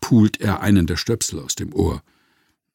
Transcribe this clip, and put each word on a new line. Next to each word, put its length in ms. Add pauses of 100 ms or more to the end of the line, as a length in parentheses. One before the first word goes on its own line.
pult 400
er 200
einen 260
der 100
Stöpsel 440
aus 160
dem 180
Ohr. 300 (720)